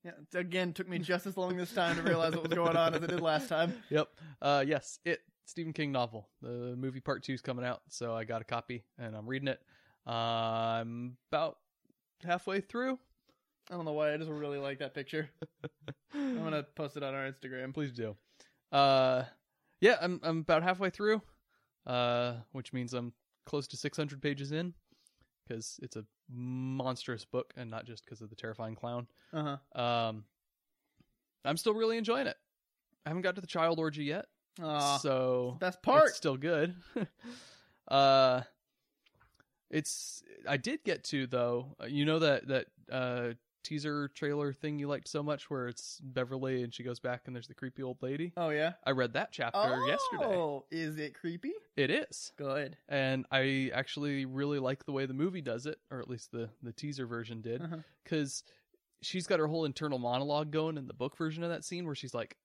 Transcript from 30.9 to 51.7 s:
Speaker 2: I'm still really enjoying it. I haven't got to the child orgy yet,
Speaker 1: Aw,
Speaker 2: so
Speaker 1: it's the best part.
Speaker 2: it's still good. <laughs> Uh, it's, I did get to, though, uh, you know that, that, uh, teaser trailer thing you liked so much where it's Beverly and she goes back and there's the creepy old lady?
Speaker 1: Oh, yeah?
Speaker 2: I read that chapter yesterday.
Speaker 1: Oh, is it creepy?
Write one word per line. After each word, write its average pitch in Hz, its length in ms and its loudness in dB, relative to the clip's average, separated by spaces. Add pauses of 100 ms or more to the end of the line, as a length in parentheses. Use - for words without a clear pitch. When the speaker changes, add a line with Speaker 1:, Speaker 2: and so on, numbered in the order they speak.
Speaker 2:
I'm 147 120 2
still 214 160 2
really 226 240 2
enjoying 233 300 0
it. - 80 -2 (720)
I 151 40 -4
haven't 175 140 -2
got 185 120 2
to 196 60 -8
the 175 60 -12
child 165 320 2
orgy 151 260 0
yet, 156 200 -4 (360)
Speaker 1:
Aw, 143 360 2
Speaker 2:
so 127 540 2
Speaker 1:
it's - 40 -8
the 185 100 -2
best 180 180 -2
part. 294 260 10
Speaker 2:
it's - 80 -4
still 135 200 0
good. 165 380 2 (200)
<laughs> 220 120 0 (800)
Uh, 135 540 8 (1300)
it's, - 540 -6 (240)
I 143 100 2
did 247 260 -4
get 180 220 0
to, 135 220 0
though, 123 540 0
uh, 117 60 -8
you 143 180 2
know 160 140 4
that, 143 280 4
that, 131 200 0 (240)
uh, 123 420 -2 (300)
teaser 147 460 -2
trailer 147 440 0
thing 147 240 -4
you 143 100 -2
liked 143 200 -2
so 147 160 -2
much 147 260 -4
where 131 180 -2
it's - 340 -10
Beverly 131 600 0
and 120 100 -6
she - 100 -12
goes 123 160 -6
back 123 260 -4
and 127 100 -8
there's 117 120 -10
the 135 80 -18
creepy 131 260 -8
old 127 200 -4
lady? 147 360 -2
Speaker 1:
Oh, 165 120 2
yeah? 151 240 2 (120)
Speaker 2:
I 139 60 2
read 127 220 2
that 131 180 -2
chapter 135 280 -2 (280)
yesterday. 523 380 0
Speaker 1:
Oh, 160 440 0
is 156 300 -4
it 151 160 -4
creepy? 175 380 -6 (220)